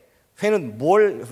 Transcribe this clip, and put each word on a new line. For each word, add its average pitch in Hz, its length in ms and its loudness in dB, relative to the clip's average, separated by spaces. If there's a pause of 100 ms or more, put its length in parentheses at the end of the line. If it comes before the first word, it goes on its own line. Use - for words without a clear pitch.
(420)
회는 180 360 -2
뭘, 180 540 2